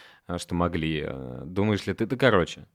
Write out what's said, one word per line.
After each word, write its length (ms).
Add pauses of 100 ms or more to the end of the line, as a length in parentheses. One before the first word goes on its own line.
(260)
а, 120
что 160
могли? 520
Э, 380
думаешь 420
ли 80
ты, 120
да, 100
короче. 580